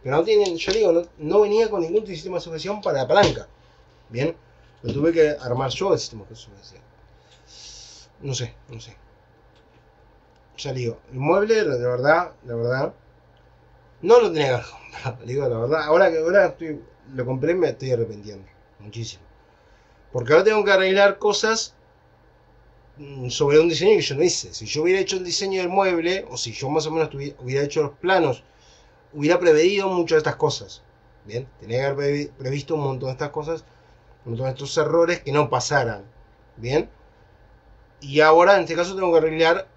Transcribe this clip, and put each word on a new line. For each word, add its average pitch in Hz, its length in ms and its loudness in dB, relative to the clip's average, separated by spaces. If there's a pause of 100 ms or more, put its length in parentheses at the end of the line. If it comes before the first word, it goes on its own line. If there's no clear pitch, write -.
Pero 131 140 -2
no 165 80 4
tienen, 202 320 2
yo 185 160 -4
digo, 202 200 2
no, 170 100 2 (160)
no 160 220 2
venía 208 300 2
con 190 100 -4
ningún 185 260 -2
sistema 180 300 -10
de 165 60 -4
sujeción 175 400 -8
para 143 160 -2
la 127 100 -4
palanca, 175 400 2 (600)
bien, 139 280 -6 (460)
lo 113 100 -8
tuve 156 200 0
que 156 180 4 (100)
armar 127 300 -4
yo 190 220 -2
el 147 60 2
sistema 104 300 -12
de 117 80 -20
sujeción. - 460 -20 (1400)
No 135 140 -8
sé, 117 200 -8 (140)
no 117 100 -18
sé. 110 160 -20 (1600)
Ya 139 160 -8
digo, 120 240 -6 (120)
el 127 80 -12
mueble, 202 460 2
la, 139 120 -2
la 123 120 -2
verdad, 143 440 0 (120)
la 120 100 -10
verdad, 123 400 -2 (1080)
no 226 180 8
lo 196 120 2
tenía 151 140 2
que 127 80 2
haber 117 120 -4
comprado, - 540 -12
<laughs> 98 60 -16
digo 135 220 -4
la 117 100 -2
verdad, 143 240 0
ahora 170 280 4
que 160 80 -2
ahora 175 280 4
estoy, 160 340 -8 (320)
lo 127 140 -6
compré 131 280 -2
me 175 140 0
estoy 127 240 -6
arrepintiendo, 104 540 -6 (320)
muchísimo. 107 440 -14 (880)
Porque 120 200 -2
ahora 180 120 6
tengo 214 200 2
que 196 80 2
arreglar 190 460 4
cosas, 220 560 -2 (1200)
mm, 139 320 -12
sobre 147 320 4
un 170 80 4
diseño 175 280 4
que 156 60 2
yo 139 140 -6
no 151 60 0
hice. - 320 -2
Si 110 120 -14
yo 151 160 -4
hubiera 185 180 2
hecho 190 160 -4
el 180 80 -6
diseño 190 360 -4
del 180 80 -4
mueble, 185 600 -2
o - 60 -12
si 117 160 -8
yo 135 160 -8
más 151 180 -2
o 156 40 -6
menos 160 200 -2
tuvi-, 143 300 -12
hubiera 135 240 -2
hecho 147 180 -2
los 143 100 -4
planos, 175 500 0 (680)
hubiera 151 260 2
preveído 175 500 4
muchas 165 280 0
de - 20 6
estas 151 180 -2
cosas. - 460 -4 (440)
Bien, 120 200 -10 (140)
tenía 113 200 -6
que 135 60 -2
haber 139 100 -2
previ-, 143 360 -2
previsto 139 420 -6
un 147 80 -2
montón 135 260 -4
de 131 40 -6
estas 143 180 -8
cosas, 156 340 -8 (600)
un 117 80 -10
montón 127 140 -6
de 131 60 -4
estos 139 260 -8
errores 170 420 2
que 139 120 -8
no 143 180 2
pasaran. 120 540 -2 (520)
Bien, 131 340 -4 (1080)
y 143 200 0
ahora 170 360 8
en 185 60 2
este 156 120 -6
caso 175 200 -2
tengo 185 180 0
que 165 60 6
arreglar 160 580 0